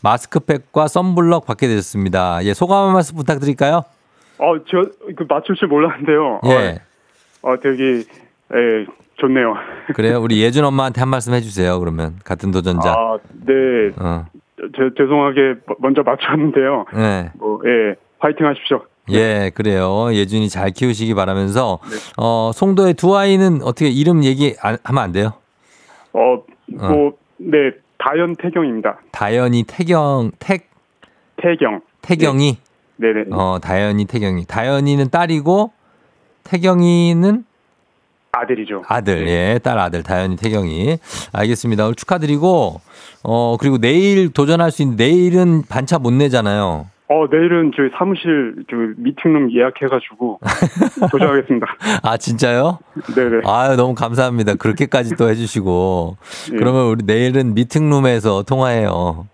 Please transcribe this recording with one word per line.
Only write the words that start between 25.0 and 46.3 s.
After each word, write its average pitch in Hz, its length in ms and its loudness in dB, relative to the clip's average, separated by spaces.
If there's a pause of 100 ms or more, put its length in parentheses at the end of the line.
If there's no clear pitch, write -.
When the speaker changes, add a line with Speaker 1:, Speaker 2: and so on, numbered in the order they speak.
Speaker 1:
안 95 120 -4
돼요? 104 180 0 (840)
Speaker 2:
어, 123 180 4 (440)
Speaker 1:
어. 104 80 -4
Speaker 2:
뭐, 147 240 2 (240)
네, 165 220 0 (400)
다현, 165 400 -2
태경입니다. 135 600 -2 (120)
Speaker 1:
다현이, 120 560 0
태경, 147 720 0
태- 190 200 -4 (760)
Speaker 2:
태경. 156 460 -2 (200)
Speaker 1:
태경이? 143 560 2 (380)
Speaker 2:
네. 113 160 0
네네. 107 220 -2
Speaker 1:
어, 92 280 -2
다현이, 104 440 0
태경이. 95 400 -4
다현이는 139 640 0
딸이고, 170 640 0 (720)
태경이는? 175 960 2 (880)
Speaker 2:
아들이죠. 110 560 -6
Speaker 1:
아들, 98 380 -2
Speaker 2:
네. 87 300 0
Speaker 1:
예, 120 40 0
딸, 120 180 -4
아들, 87 260 -4
다현이, 92 340 -2
태경이. 101 600 -2 (360)
알겠습니다. 107 500 0
오늘 113 120 0
축하드리고, 147 840 0 (440)
어, 117 360 0
그리고 135 180 2
내일 175 540 2
도전할 165 400 2
수 151 120 -2
있는, 127 120 0
내일은 175 720 4
반차 135 320 -2
못 120 140 0
내잖아요. 104 720 0 (200)